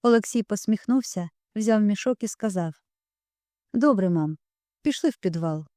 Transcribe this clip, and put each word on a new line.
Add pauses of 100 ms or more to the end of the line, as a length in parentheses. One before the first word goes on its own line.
Олексій
посміхнувся, (260)
взяв
мішок
і
сказав: (1000)
«Добре,
мам, (440)
пішли
в
підвал». (120)